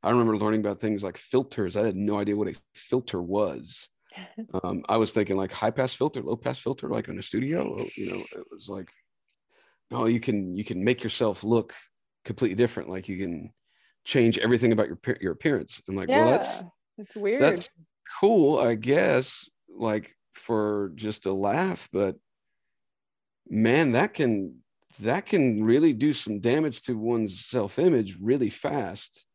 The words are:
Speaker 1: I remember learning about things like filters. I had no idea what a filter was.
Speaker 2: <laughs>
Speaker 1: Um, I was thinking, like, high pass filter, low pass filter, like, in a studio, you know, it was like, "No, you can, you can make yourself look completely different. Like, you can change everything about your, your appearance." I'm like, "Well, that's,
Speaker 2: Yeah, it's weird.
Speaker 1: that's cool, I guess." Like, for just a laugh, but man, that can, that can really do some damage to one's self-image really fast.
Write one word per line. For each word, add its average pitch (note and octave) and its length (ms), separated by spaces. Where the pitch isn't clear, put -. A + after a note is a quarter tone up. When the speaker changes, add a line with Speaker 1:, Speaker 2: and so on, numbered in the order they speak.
Speaker 1:
I F#2+ 80
remember A2+ 260
learning G#2+ 240
about G2+ 200
things G#2+ 220
like F#2 140
filters. G#2 600
I G#2 100
had G2 100
no G#2 220
idea G2+ 180
what G#2 120
a D#2+ 60
filter - 480
was. F2 720
Speaker 2:
<laughs> - 60
Speaker 1:
Um, G2 240
I G#2+ 80
was A2 160
thinking, G2 240
like, F#2+ 160
high A2 200
pass C3 200
filter, C#3 300
low B2+ 140
pass B2+ 220
filter, - 300
like, A2+ 200
in F2 100
a - 40
studio, C3 600
you F#2 160
know, F#2 100
it F#2+ 180
was - 180
like, F#2+ 200
"No, A#2+ 160
you A#2 140
can, F#2+ 360
you G#2 80
can F#2 180
make A#2+ 200
yourself G#2+ 420
look A2+ 300
completely G#2 300
different. A2+ 340
Like, F#2+ 220
you F#2 80
can E2+ 340
change A#2 320
everything A#2 340
about G#2+ 140
your, - 120
your F#2 120
appearance." A#2 540
I'm G2 100
like, F#2 120
"Well, C#4+ 220
that's, - 180
Speaker 2:
Yeah, - 140
it's G#3 200
weird. G#3+ 260
Speaker 1:
that's F3 260
cool, F3+ 400
I A#2 180
guess." C3 680
Like, G#2+ 460
for G#2 580
just G#2+ 320
a F#2+ 60
laugh, A#2 600
but F#2+ 240
man, A#2+ 440
that E3+ 220
can, G2+ 420
that B2 260
can B2 380
really C#3+ 280
do C3+ 200
some G#2+ 280
damage C3 420
to B2 140
one's A2 500
self-image A2+ 760
really A#2 300
fast. - 840